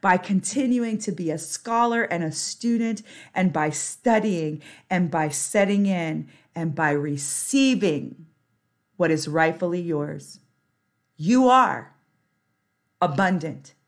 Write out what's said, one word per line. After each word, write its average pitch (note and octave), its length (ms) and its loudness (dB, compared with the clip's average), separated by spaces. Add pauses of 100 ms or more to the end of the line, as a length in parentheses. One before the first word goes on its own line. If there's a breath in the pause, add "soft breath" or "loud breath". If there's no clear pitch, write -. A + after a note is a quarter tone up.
by F#3 160 4
continuing A#3 800 0
to G#3+ 140 -6
be E3 180 -4
a D#3 80 -2
scholar A#3 640 0
and F3 220 -2
a D#3+ 80 -4
student, A3+ 720 -4 (320 loud breath)
and F#3 180 2
by D#3 160 0
studying E3 880 0 (300 loud breath)
and F3+ 220 2
by D#3 180 0
setting G3+ 560 2
in E3 420 -2 (280 soft breath)
and E3 180 -4
by D#3 160 0
receiving D3 1400 0 (720)
what E3 140 2
is D3+ 160 0
rightfully E3 520 0
yours. D3+ 600 -6 (760)
You B3 320 2
are B3 460 2 (1040)
abundant. D#3+ 760 -2 (120)